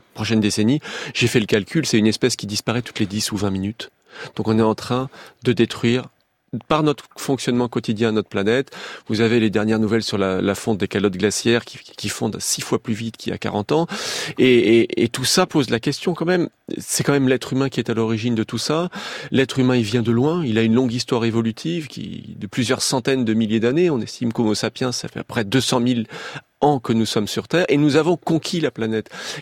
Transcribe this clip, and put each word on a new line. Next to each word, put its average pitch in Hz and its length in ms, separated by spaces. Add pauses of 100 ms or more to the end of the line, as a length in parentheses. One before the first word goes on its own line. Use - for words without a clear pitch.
(140)
prochaines 110 260
décennies. 107 400 (340)
J'ai - 140
fait 117 140
le 104 40
calcul, 117 400
c'est - 120
une 107 100
espèce 117 300
qui - 100
disparaît 110 340
toutes - 180
les 110 60
dix 104 280
ou - 20
vingt 98 160
minutes. 95 400 (460)
Donc 104 100
on 110 100
est 113 40
en 110 140
train 127 340 (340)
de 127 80
détruire, 117 540 (640)
par 156 140
notre 151 220 (120)
fonctionnement 123 520
quotidien, 113 440
notre 107 160
planète. 110 440 (360)
Vous 110 140
avez 117 180
les 110 120
dernières 107 260
nouvelles 110 240
sur 107 160
la, 95 240
la 98 140
fonte 107 240
des 98 80
calottes 98 280
glaciaires 107 480
qui, - 140
qui - 320
fondent 107 300
six - 220
fois - 200
plus 113 140
vite 113 220
qu'il - 140
y 90 40
a - 20
quarante 101 340
ans. 160 140 (540)
Et, 117 400
et, - 240
et 117 60
tout 131 160
ça 185 200
pose 143 240
la 117 100
question 156 360
quand 165 100
même. 175 240 (300)
C'est - 240
quand 143 100
même 139 140
l'être 127 260
humain 135 160
qui - 100
est 120 120
à - 20
l'origine 113 400
de 110 100
tout 117 140
ça. 165 320 (400)
L'être 131 300
humain, 127 160
il 120 80
vient 113 180
de 117 100
loin. 151 320
Il 110 140
a 113 60
une 113 100
longue 123 200
histoire 120 300
évolutive 117 640
qui, - 540
de 104 80
plusieurs 123 340
centaines 131 440
de 110 100
milliers 110 240
d'années. 151 320
On 123 100
estime 113 320
qu'Homo 107 220
sapiens, 123 360
ça 120 160
fait - 120
à - 40
peu - 40
près 113 160
deux 110 180
cent 127 180
mille 120 280 (540)
ans 143 180
que - 120
nous 113 140
sommes 107 240
sur - 180
Terre 170 220
et 147 80
nous 143 180
avons 160 220
conquis - 420
la 147 100
planète 110 400 (320)